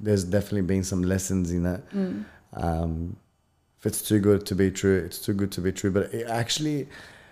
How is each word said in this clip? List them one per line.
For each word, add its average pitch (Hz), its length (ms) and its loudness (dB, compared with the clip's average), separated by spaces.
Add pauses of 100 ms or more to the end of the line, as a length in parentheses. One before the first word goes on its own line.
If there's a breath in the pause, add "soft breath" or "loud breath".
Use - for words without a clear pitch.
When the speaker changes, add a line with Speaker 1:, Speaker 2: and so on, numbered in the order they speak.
Speaker 1:
there's 104 240 2
definitely 98 380 0
been 95 220 2
some 95 180 0
lessons 92 500 0
in 87 140 0
it. 90 160 -2 (120)
Speaker 2:
Mm. 196 300 -2 (300 loud breath)
Speaker 1:
Um, 82 600 -2 (640)
if - 80 -2
it's - 160 -2
too 107 180 4
good 101 260 6
to 98 80 -4
be 95 160 4
true, 95 340 2
it's 90 160 -10
too 107 140 -2
good 98 180 -2
to - 80 -6
be 92 100 0
true. 95 200 0
But 95 240 0
it 117 120 -4
actually, 139 600 -2 (440 loud breath)